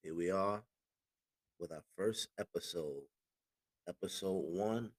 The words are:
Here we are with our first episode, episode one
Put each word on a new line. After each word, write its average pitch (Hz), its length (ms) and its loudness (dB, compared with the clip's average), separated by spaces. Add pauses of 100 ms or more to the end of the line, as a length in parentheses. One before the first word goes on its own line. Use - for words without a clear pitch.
Here 80 140 -4
we 85 160 4
are 101 320 2 (960)
with 85 100 -6
our 78 140 -10 (120)
first 110 300 2 (100)
episode, 78 640 -4 (880)
episode 95 580 0
one 107 520 0